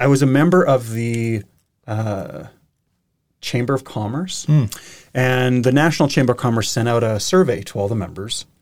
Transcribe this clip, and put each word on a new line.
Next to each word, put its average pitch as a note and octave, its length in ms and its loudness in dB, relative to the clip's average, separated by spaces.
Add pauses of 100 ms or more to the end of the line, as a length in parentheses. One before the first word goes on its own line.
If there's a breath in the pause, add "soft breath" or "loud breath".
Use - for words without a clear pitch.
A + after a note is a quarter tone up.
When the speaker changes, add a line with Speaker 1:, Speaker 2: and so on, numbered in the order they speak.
Speaker 1:
I B2+ 60 2
was C#3 160 4
a C#3 40 4
member D3+ 380 4
of A#2 280 0
the, A#2 500 -2 (460)
uh, G#2+ 560 -6 (960)
Chamber B2 340 -4
of C3+ 100 -4
Commerce. B2 600 -8
Speaker 2:
Hmm. D3+ 180 4 (500 loud breath)
Speaker 1:
And B2+ 500 2
the C3 80 2
National D3+ 360 4
Chamber C3 240 2
of A#2+ 60 -8
Commerce A#2 320 0
sent A#2 180 -2
out A#2 160 0
a A2 160 -2
survey D3 440 2
to - 140 -10
all G2+ 100 0
the A2 60 -4
members. G2 520 -8 (140)